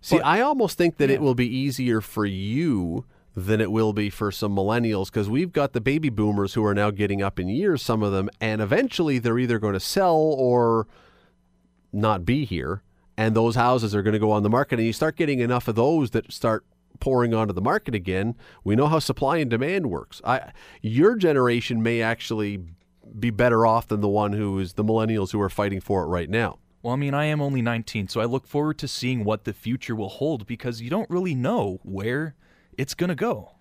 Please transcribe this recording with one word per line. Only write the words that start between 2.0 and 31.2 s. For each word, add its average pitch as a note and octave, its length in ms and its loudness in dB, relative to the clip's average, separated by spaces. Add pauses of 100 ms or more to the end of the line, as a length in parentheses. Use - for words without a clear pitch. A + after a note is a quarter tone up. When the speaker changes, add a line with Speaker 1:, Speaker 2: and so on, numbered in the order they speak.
Speaker 1:
for G#2 240 -4
you G2+ 800 -2 (340)
than G#2 220 0
it G2+ 100 0
will A2 220 2
be G#2 160 -2
for G2+ 240 -4
some G2+ 240 -2
millennials, G#2 560 0
'cause G#2 160 -2
we've D#3+ 240 -2
got C#3+ 220 -2
the B2 60 -2
baby C#3+ 280 0
boomers G#2 460 0
who A2 100 0
are G#2 80 2
now G#2 180 0
getting G2+ 300 -2
up G2 180 -4
in F#2 100 -4
years, D#3 340 0
some A2 200 0
of G#2 80 0
them, G2 200 -2 (100)
and A2 220 -2
eventually D3+ 560 0
they're A#2 200 0
either A#2 200 0
gonna G#2 200 0
sell F3+ 380 2
or B2 680 2 (1040)
not G#2 320 0
be C3 220 0
here, F2 360 -6 (320)
and A2 220 0
those A2+ 180 2
houses A#2 400 2
are G2+ 80 2
gonna G#2 160 2
go G#2+ 120 2
on G#2+ 120 2
the G#2 60 2
market, B2 300 2
and A2+ 80 2
you A#2 80 0
start D#3+ 220 -2
getting C#3+ 240 0
enough A#2+ 280 0
of A2+ 60 0
those C3+ 380 2
that - 200 -4
start A2 320 -2 (340)
pouring A#2+ 360 2
onto A2 180 0
the F2+ 80 -4
market D3 340 0
again. F#2+ 400 -2 (300)
We G2+ 100 2
know C3 120 4
how D#3 140 2
supply C#3+ 360 0
and D3 140 0
demand C#3+ 400 -2
works. - 340 -10
I, - 280 -2 (280)
your C#3 340 4
generation B2 680 2
may A#2 180 2
actually G#2+ 600 -2 (600)
be A#2+ 80 0
better A2+ 380 4
off A2+ 200 2
than G#2+ 140 -2
the G#2 80 0
one G#2 240 2
who G2+ 260 -2
is F#2 140 -4
the G#2+ 120 -2
millennials A2 480 0
who G#2 100 -2
are G2 80 0
fighting G2 300 -2
for G2 220 0
it D2+ 40 -2
right E2+ 240 -2
now. A2+ 280 -2 (240)
Speaker 2:
Well, A#2+ 120 -4
I - 20 -2
mean, C#3+ 160 -2
I D3 140 0
am D3+ 160 -2
only C#3 180 -2
nineteen, A2+ 480 -4
so A2 140 -2
I - 20 0
look B2 220 -2
forward D3+ 320 -2
to C#3+ 100 -8
seeing B2 360 -4
what G#2+ 200 -2
the A2+ 80 -6
future A#2+ 420 -6
will G#2 140 -6
hold, C#3 380 -4
because A#2+ 340 -8
you A#2 80 -10
don't F3+ 220 -4
really F3+ 240 -2